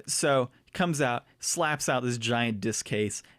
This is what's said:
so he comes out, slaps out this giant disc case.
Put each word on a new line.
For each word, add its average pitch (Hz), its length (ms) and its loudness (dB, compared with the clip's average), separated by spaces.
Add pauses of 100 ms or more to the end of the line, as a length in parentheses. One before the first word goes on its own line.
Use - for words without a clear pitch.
so 135 420 2 (160)
he - 80 -20
comes 165 300 0
out, 120 240 0 (120)
slaps 151 480 -2
out 127 160 2
this 123 140 0
giant 117 460 0
disc 110 240 -2
case. 104 360 -2 (160)